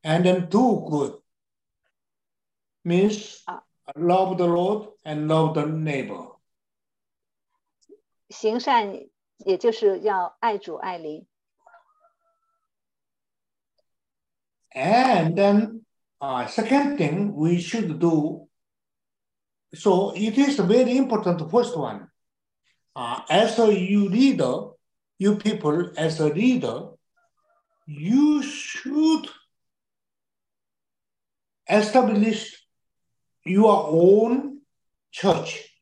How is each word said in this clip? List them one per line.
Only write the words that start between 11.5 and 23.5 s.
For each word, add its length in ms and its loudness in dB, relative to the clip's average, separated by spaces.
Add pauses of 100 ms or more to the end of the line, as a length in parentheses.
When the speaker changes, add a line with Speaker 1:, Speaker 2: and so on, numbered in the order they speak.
Speaker 1:
And 680 2
then, 500 2 (340)
uh, 280 -4
second 500 0
thing 360 -2
we 260 0
should 380 -6
do, 500 0 (1300)
so 400 0
it 240 -4
is 220 0
very 360 2
important, 440 -2
the 100 -8
first 260 0
one. 360 -10 (840)
Uh, 320 -8
as 300 2